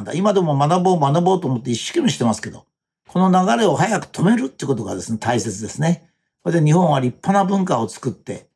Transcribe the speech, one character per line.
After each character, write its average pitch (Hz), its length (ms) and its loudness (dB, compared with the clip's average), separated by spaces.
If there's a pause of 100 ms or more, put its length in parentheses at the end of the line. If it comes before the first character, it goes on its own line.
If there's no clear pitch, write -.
ん - 20 -10
だ。 117 100 -8
今 196 200 0
で 196 60 2
も 151 180 0
学 160 260 2
ぼ 185 100 2
う、 175 60 0
学 147 240 2
ぼ 185 120 4
う 180 60 -4
と - 60 -6
思 123 100 -2
っ 113 40 -6
て 127 100 -6
一 113 80 -2
生 - 100 -10
懸 349 120 0
命 247 80 2
し 143 80 -2
て - 80 -2
ま 113 80 2
す - 80 -6
け - 80 -10
ど、 - 160 -16 (420)
こ - 120 -2
の 185 260 4
流 233 160 2
れ 214 60 4
を 151 80 2
早 185 240 0
く - 80 -10
止 - 160 -4
め 214 120 4
る 247 120 -2
っ - 20 -8
て - 160 -10
こ 135 100 0
と 110 80 -6
が 101 120 -8
で 90 60 -8
す 117 100 -10
ね、 113 80 -4
大 117 200 -2
切 104 220 -6
で 107 60 -8
す - 140 -8
ね。 170 280 0 (340)
そ 170 80 -2
れ 170 80 2
で 151 60 4
日 151 80 4
本 180 160 4
は 139 100 2
立 123 160 -2
派 - 180 -2
な 196 120 4
文 196 200 0
化 139 140 0
を 113 80 -2
作 - 220 -8
っ - 20 -2
て - 440 -14